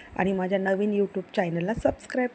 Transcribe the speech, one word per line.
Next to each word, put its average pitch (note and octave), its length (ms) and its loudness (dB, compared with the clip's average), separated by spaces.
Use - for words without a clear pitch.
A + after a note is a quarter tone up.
आणि F#3+ 160 2
माझ्या F#3 260 0
नवीन G3 340 2
YouTube G3 440 -2
चॅनलला F3 380 0
सबस्क्राईब - 600 -2